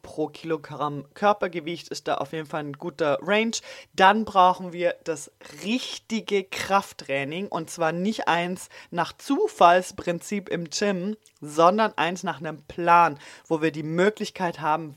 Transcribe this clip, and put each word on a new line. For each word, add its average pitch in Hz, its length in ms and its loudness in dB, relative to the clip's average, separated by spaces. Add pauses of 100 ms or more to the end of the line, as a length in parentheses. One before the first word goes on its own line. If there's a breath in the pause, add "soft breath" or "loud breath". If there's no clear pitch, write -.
pro 151 260 -4
Kilogramm 147 760 -6 (100)
Körpergewicht 170 760 -2
ist - 200 -8
da 147 60 0
auf - 180 -4
jeden 156 140 -8
Fall 151 180 -6
ein 143 80 -10
guter 151 480 -2
Range. 220 360 0 (360 loud breath)
Dann 202 320 6
brauchen 185 480 4
wir 170 320 -2
das 156 260 -8 (320)
richtige 208 840 -4
Krafttraining 165 1040 -4
und 165 220 -6
zwar 160 220 -2
nicht 190 340 -2
eins 175 420 -2 (220 loud breath)
nach 170 220 -4
Zufallsprinzip 190 1400 2
im 170 220 -6
Gym, 202 460 -2 (240)
sondern 175 560 4
eins 175 260 -2
nach 160 160 -6
einem 156 240 -10
Plan, 170 560 4 (280 loud breath)
wo 160 140 0
wir 160 100 2
die 151 120 -8
Möglichkeit 175 800 -2
haben, 156 360 -2